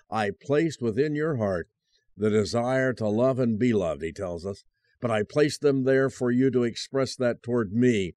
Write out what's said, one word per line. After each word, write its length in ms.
"I 320
placed 400
within 360
your 220
heart 300
the 140
desire 640
to 140
love 320
and 180
be 160
loved," 300
he 80
tells 340
us, 180
"but 80
I 140
placed 380
them 220
there 280
for 180
you 220
to 120
express 520
that 260
toward 320
me, 440